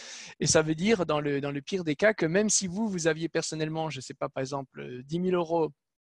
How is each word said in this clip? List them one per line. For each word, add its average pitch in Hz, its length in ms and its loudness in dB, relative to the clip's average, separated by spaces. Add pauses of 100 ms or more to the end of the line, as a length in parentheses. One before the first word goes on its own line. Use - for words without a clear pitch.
(400)
Et 165 80 0
ça 160 140 6
veut 156 120 2
dire, 185 320 2
dans 151 140 0
le, 143 200 0
dans 143 120 -4
le 143 100 -4
pire 185 220 -4
des 151 100 0
cas, 214 180 4
que 175 140 0
même 196 240 4
si 196 160 2
vous, 202 220 -2
vous 175 180 0
aviez 160 220 0
personnellement, 156 600 -2
je 135 120 -8
sais 139 140 -12
pas, 143 140 -6
par 139 120 -6
exemple, 139 400 -6
euh, 127 240 -10
dix 160 160 -4
mille 180 160 2
euros, 165 340 2 (320)